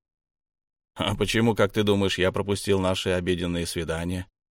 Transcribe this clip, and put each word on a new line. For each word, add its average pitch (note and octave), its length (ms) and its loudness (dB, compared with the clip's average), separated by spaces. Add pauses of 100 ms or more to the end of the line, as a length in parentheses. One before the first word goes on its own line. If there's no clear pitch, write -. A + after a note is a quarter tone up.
(960)
"А - 200 -2
почему, A2+ 400 2
как G2+ 180 2
ты A2 100 2
думаешь, G2+ 340 2
я F2+ 140 2
пропустил G2 480 0
наши F#2 300 0
обеденные F2 560 0
свидания?" — E2+ 640 -4 (220)